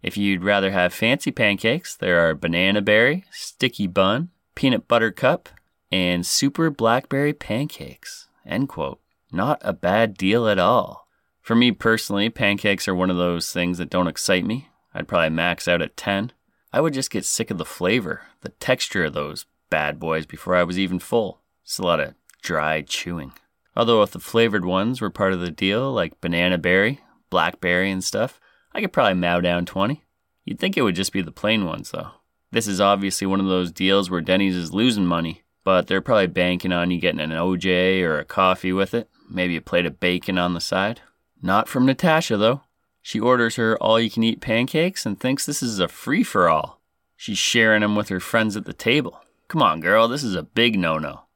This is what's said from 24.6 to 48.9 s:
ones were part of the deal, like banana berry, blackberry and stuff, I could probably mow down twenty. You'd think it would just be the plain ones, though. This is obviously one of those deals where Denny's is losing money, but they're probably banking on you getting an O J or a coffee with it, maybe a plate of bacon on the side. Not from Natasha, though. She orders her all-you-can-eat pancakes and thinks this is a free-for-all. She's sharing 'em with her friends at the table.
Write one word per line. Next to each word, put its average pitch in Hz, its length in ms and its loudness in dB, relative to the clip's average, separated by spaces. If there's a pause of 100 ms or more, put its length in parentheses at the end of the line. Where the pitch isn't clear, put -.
ones 101 340 0
were 101 120 -4
part 95 220 0
of 87 80 -4
the 87 100 -6
deal, 107 400 0
like 92 280 -4
banana 87 380 0
berry, 95 440 2 (280)
blackberry 90 640 0
and 95 120 -4
stuff, - 360 -4 (340)
I - 80 -4
could 202 120 -6
probably 110 200 2
mow 87 280 0
down 87 240 0
twenty. 104 400 -4 (380)
You'd - 160 -10
think 190 160 -2
it 156 60 0
would 98 140 2
just 95 180 -4
be 98 80 -2
the 80 100 -8
plain 107 340 -2
ones, 80 260 -8
though. - 200 -10 (400)
This 110 160 -2
is 98 140 0
obviously 98 460 2
one 98 140 0
of 98 40 0
those 90 260 0
deals 95 380 2
where 87 120 -2
Denny's 92 340 2
is 82 180 -6
losing 104 320 2
money, 82 380 -2 (200)
but 92 220 4
they're 95 160 -2
probably 107 240 2
banking 90 460 0
on 87 180 0
you 90 100 0
getting 90 200 0
an 78 140 -4
O 90 220 0
J 92 460 2
or 80 160 0
a 71 80 -6
coffee 92 480 0
with 95 200 -2
it, 117 140 -4 (220)
maybe 90 260 -2
a 78 60 -4
plate 87 240 0
of 78 140 -6
bacon 90 400 0
on 90 140 0
the 82 80 -4
side. 98 400 -2 (420)
Not 98 260 0
from 127 160 2
Natasha, 135 520 2
though. 113 240 2 (400)
She - 180 -6
orders 117 380 2
her 113 200 2
all-you-can-eat 113 640 2
pancakes 131 640 -2
and 101 140 -4
thinks 131 260 -2
this - 160 -6
is 113 180 -4
a 87 80 2
free-for-all. 92 960 0 (340)
She's 104 220 -8
sharing 110 460 4
'em 104 120 0
with 104 140 -2
her 92 100 -2
friends 110 380 0
at 104 80 -10
the 98 80 -12
table. 127 480 -2 (260)